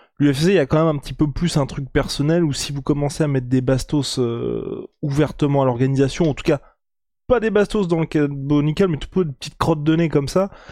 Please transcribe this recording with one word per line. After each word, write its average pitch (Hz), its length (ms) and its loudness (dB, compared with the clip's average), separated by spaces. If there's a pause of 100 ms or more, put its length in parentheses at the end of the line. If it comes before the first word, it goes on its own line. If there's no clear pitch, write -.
(180)
L'U 143 160 4
F 131 40 -4
C, 160 120 2
il 202 60 4
y 175 40 4
a 139 60 2
quand 156 120 0
même 160 180 2
un 143 40 -4
petit - 140 -12
peu - 160 0
plus 165 280 -2
un 139 80 2
truc 139 260 -10
personnel 147 540 0
où 143 80 0
si - 180 -8
vous 143 100 -8
commencez 143 420 -2
à 151 40 0
mettre 131 200 -2
des 127 140 2
bastos, 131 580 -2
euh, 117 680 -4 (140)
ouvertement 143 600 0
à - 20 4
l'organisation, 131 640 2
en 135 40 0
tout - 100 -10
cas, 147 180 0 (680)
pas 240 120 4
des 220 120 0
bastos 202 360 2
dans 170 120 2
le 156 80 0
cas 151 140 0
de 143 120 0
Bonical, 147 540 0
mais 156 100 -2
tout - 100 -10
peu 185 160 0
de 156 80 -4
petites - 240 -14
crottes 156 280 0
de 160 120 2
nez 165 140 2
comme 143 180 0
ça, 190 220 0 (220)